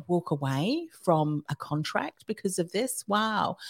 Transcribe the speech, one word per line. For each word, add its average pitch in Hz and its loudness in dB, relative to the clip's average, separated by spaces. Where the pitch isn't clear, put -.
walk 175 0
away 156 0
from 151 4
a 143 -4
contract - -4
because 202 -2
of 175 -2
this. 240 -2
Wow. 214 0